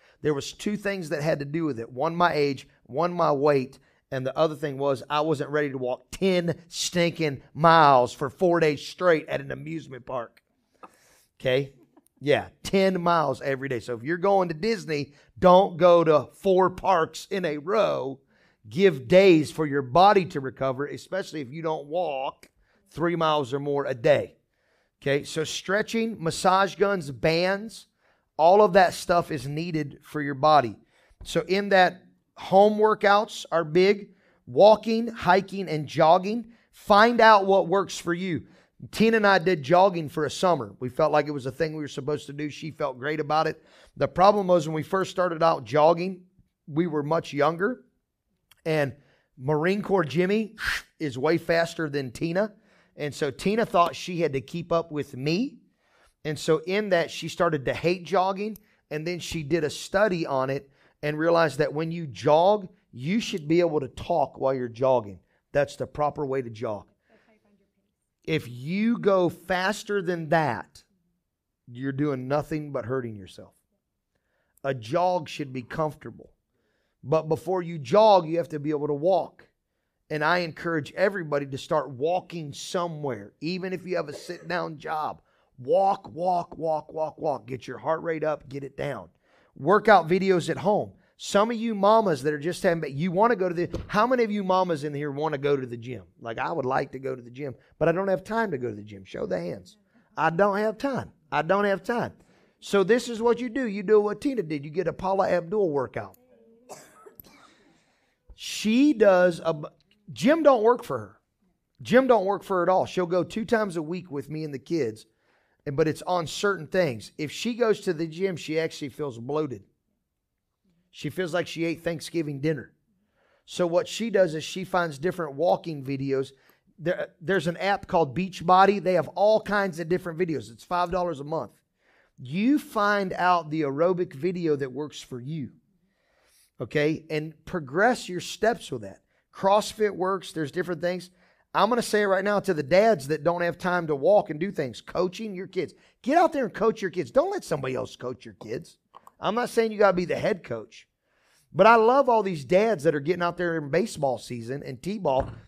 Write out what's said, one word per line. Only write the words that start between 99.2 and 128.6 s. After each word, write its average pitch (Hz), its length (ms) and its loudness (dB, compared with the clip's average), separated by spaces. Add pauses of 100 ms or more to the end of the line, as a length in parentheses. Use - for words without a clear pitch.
the 180 120 -4
hands. - 380 -12 (400)
"I 156 140 0
don't 190 260 2
have 214 220 -2
time. 233 340 -6 (180)
I 143 120 0
don't 190 240 2
have 196 180 -2
time." 196 300 -4 (480)
So 196 240 2
this 240 240 2
is 220 120 -8
what 233 200 0
you 247 80 -6
do. 247 180 -4
You 202 160 -6
do 214 160 6
what 208 220 -2
Tina 262 220 -2
did. 151 200 -8
You 156 80 -12
get 170 160 -4
a 165 60 -2
Paula 190 360 0
Abdul 175 400 0
workout. 123 460 -6 (2250)
She 262 580 2
does 185 480 6
a, 160 200 -4 (520)
gym 247 280 4
don't 269 220 6
work 240 220 2
for 131 140 -6
her. 101 200 -18 (640)
Gym 226 260 4
don't 226 160 4
work 196 200 -2
for 190 160 -2
her 175 40 0
at 170 60 2
all. 185 160 2
She'll 180 200 -4
go 175 200 0
two 220 180 -6
times 214 320 0
a 170 60 -4
week 160 280 -8
with 139 200 -10
me 156 160 -8
and 147 80 -10
the 131 60 -10
kids, 120 460 -4 (600)
and, 139 100 -6
but 156 140 2
it's - 140 -6
on 175 240 -2
certain 180 400 -4
things. 147 500 -2
If 151 120 -6
she 233 260 -6
goes 220 260 0
to 185 120 -2
the 165 140 -6
gym, 170 300 -6
she 156 200 -6
actually 160 300 -4
feels 131 320 -10
bloated. 127 440 -6 (1300)
She - 200 -10
feels 175 240 -6
like 175 100 -2
she 165 200 -6
ate 165 180 -6
Thanksgiving 156 560 -6
dinner. 147 340 -4 (720)
So - 220 -2
what 170 200 0
she 226 220 -6
does 185 240 2
is 156 100 -6
she 185 200 -10
finds 170 340 -2
different 156 380 -6
walking 165 480 -2
videos. 135 480 -4 (480)
There, 160 300 -4 (120)
there's 160 240 0
an 170 120 -2
app 190 280 -2
called 151 320 0
Beachbody. 185 640 4